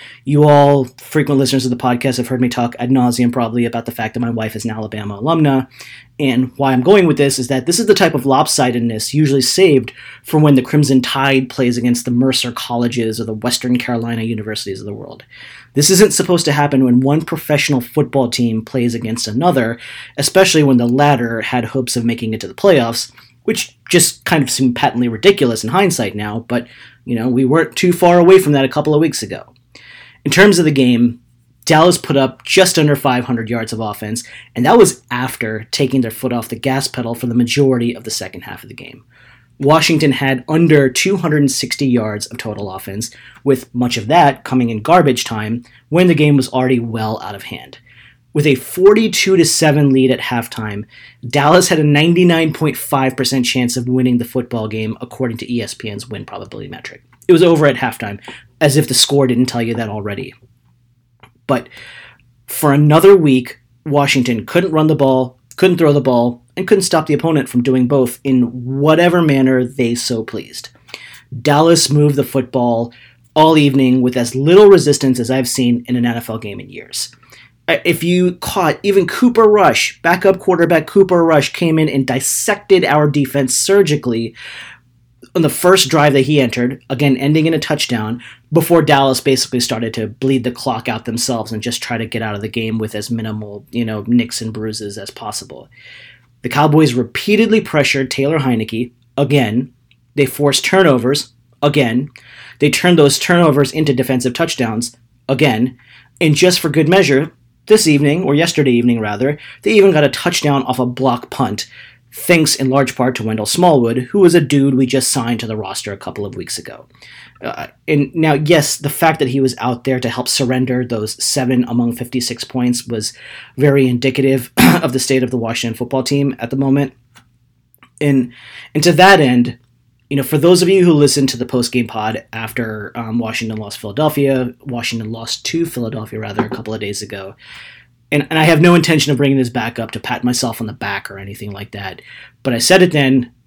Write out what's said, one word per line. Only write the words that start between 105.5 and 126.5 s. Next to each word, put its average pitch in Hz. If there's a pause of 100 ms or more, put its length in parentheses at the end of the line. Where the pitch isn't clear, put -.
And 156
just 175
for 165
good 151
measure, 151 (340)
this 214
evening, 147
or 139
yesterday 151
evening 120
rather, 107 (240)
they 214
even 196
got 151
a 139
touchdown 147
off 127
a 127
block 123
punt, 104 (440)
thanks 165
in 135
large 135
part 127
to 113
Wendell 107
Smallwood, 135
who 127
was 175
a 175
dude 139
we 131
just 127
signed 117
to 117
the 110
roster 101
a 98
couple 101
of 90
weeks 90
ago. - (540)
Uh, - (200)
and 143
now, 160
yes, 151
the 143
fact 160
that 135
he 135
was 131
out 120
there 131
to 120
help 123
surrender 127
those 110
seven 127
among 120
fifty-six 120
points 123
was 110 (440)
very 139
indicative 131
<clears throat> 170
of 139
the 131
state 131
of 123
the 127
Washington 117
football 131
team 143
at 120